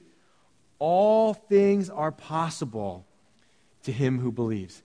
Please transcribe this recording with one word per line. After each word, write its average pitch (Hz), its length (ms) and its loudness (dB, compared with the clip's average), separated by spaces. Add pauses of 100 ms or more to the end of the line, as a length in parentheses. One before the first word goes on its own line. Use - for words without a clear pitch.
(800)
all 214 560 2
things 202 560 2
are 151 220 -4
possible 110 960 -6 (800)
to 131 80 -6
him 127 260 0
who 123 140 -4
believes." 110 520 -6